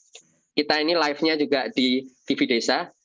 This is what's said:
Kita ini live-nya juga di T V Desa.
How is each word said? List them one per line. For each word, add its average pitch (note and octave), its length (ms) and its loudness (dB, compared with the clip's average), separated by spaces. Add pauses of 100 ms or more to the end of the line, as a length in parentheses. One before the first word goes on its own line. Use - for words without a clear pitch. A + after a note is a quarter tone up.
(560)
Kita D3+ 240 2
ini E3 160 0
live-nya D#3 400 0
juga C3+ 320 0
di B2+ 400 0 (160)
T - 80 -4
V C3+ 160 0
Desa. B2+ 400 0 (160)